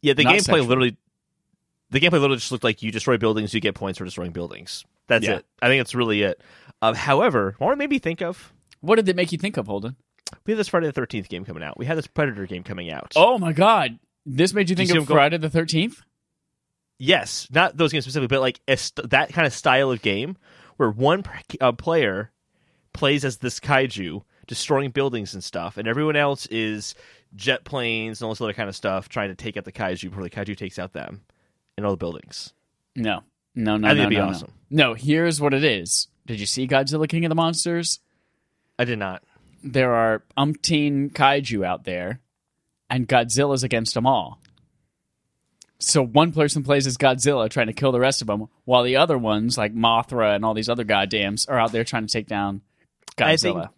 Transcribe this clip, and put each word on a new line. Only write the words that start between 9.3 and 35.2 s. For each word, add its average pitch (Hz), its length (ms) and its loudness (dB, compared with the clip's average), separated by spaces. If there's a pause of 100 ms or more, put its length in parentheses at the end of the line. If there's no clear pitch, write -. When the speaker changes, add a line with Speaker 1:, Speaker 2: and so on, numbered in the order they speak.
Speaker 2:
you 170 80 -6
think 196 180 -4
of, 101 120 -6
Holden? 107 260 -6 (500)
Speaker 1:
We 208 80 -2
have 220 60 0
this 208 100 0
Friday 170 180 0
the 143 60 -2
thirteenth 113 360 -6
game 92 160 -10
coming 80 180 -12
out. 76 160 -10
We 123 80 -8
have 160 100 -2
this 156 120 -6
Predator 113 380 -4
game 90 180 -10
coming 87 260 -10
out. - 240 -12
Speaker 2:
Oh 214 240 6
my 170 140 0
God! 165 480 2 (260)
This 156 260 2
made 196 160 0
you 185 60 2
Speaker 1:
Do 180 80 0
you 185 60 2
Speaker 2:
think - 20 2
Speaker 1:
see 175 60 4
Speaker 2:
of 160 80 4
Speaker 1:
him - 20 -8
go- 147 80 2
Speaker 2:
Friday 151 220 6
the 156 140 -4
thirteenth? 165 520 -2 (960)
Speaker 1:
Yes. 135 540 0
Not 165 240 2
those 156 160 2
games 151 120 -2
specifically, 131 300 -2
but, 135 60 2
like, 131 260 -2
a 135 100 4
st-, - 340 -8
that 135 220 2
kind 165 140 2
of 127 60 0
style 135 400 2
of 113 100 -4
game 117 340 -2 (420)
where 120 120 2
one 143 320 2
pr-, - 160 -14 (220)
uh, 127 120 4
player 117 600 -2 (600)
plays 143 320 0
as 127 140 -4
this 123 220 -6
kaiju, 104 600 -2 (240)
destroying 139 440 -2
buildings 120 420 -2
and 92 100 -12
stuff, 87 360 -8
and 110 100 -4
everyone 147 280 -2
else 143 300 0
is 107 480 -4 (400)
jet 123 300 -4
planes 113 560 -4
and 117 60 -6
all 110 80 -4
this - 80 -10
other 110 100 -4
kind 104 160 -6
of 95 80 -10
stuff, 95 320 -4
trying 101 220 -4
to 92 40 -10
take 104 220 -10
out 101 80 -10
the 92 80 -16
kaiju 92 380 -6
before 98 120 -10
the - 80 -8
kaiju 101 260 -8
takes 95 220 -12
out 92 140 -10
them 73 300 -14 (560)
and 104 80 -2
all 101 60 2
the 92 40 -2
buildings. - 560 -10 (420)
Speaker 2:
No. 107 280 -4 (320)
No, 107 240 0
no, 110 100 2
Speaker 1:
I - 40 6
think 147 40 6
Speaker 2:
no, 143 60 2
Speaker 1:
it'd 104 80 2
be 113 60 2
Speaker 2:
no, 101 100 2
no. 95 40 -2
Speaker 1:
awesome. 85 220 -10 (160)
Speaker 2:
No, 139 260 4
here's 151 460 0